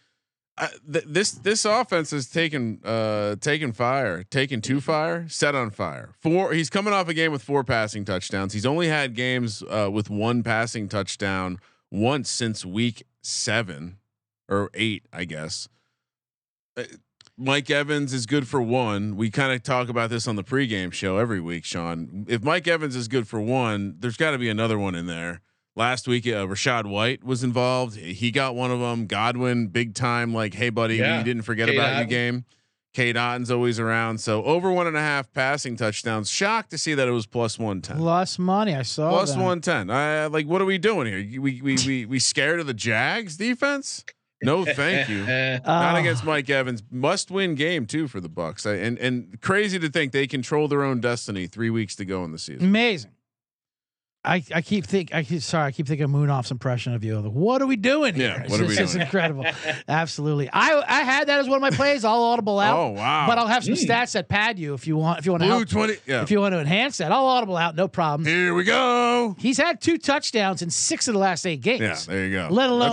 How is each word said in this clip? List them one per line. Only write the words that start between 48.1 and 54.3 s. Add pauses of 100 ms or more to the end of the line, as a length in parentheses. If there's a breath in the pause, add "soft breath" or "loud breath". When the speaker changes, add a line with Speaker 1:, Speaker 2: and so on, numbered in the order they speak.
Speaker 1:
the
Bucs.
I,
and,
and
crazy
to
think
they
control
their
own
destiny
three
weeks
to
go
in
the
season.
Speaker 3:
Amazing. (1120)
I, (100)